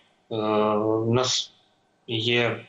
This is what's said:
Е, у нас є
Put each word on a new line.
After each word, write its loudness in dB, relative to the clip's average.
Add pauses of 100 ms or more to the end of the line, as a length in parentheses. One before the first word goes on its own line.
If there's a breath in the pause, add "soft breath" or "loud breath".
(300)
Е, -8
у 0
нас 0 (540)
є 0